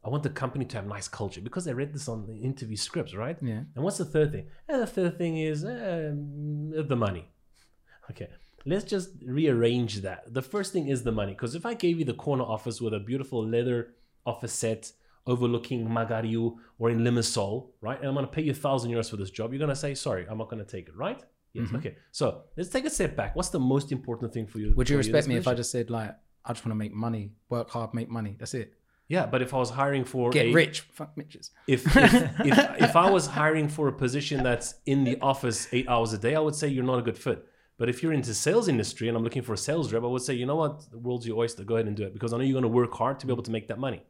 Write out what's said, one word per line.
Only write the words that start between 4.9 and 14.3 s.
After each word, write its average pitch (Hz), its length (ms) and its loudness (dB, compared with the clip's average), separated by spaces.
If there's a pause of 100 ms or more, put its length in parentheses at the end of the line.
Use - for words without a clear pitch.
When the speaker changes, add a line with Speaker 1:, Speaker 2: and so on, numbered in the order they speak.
Speaker 1:
thing 170 120 0 (160)
is, 151 160 -2
um, 151 1040 -6 (200)
the 131 40 2
money. 95 300 -2 (840)
Okay, - 160 -12 (380)
let's 185 200 0
just 185 240 -4 (320)
rearrange 120 520 4 (140)
that. 92 260 -10
The 127 80 -2 (120)
first 196 180 -2
thing 160 160 -2
is 131 160 0
the 117 80 0 (100)
money, 98 140 -4
'cause 120 200 -6
if 170 100 -8
I 233 80 -4 (120)
gave 170 140 4
you 156 60 0
the 120 80 -2 (120)
corner 131 200 0 (100)
office 110 280 -6
with 110 100 -2
a 104 80 -4 (100)
beautiful 131 340 -2 (100)
leather 120 240 2 (460)
office 117 280 -6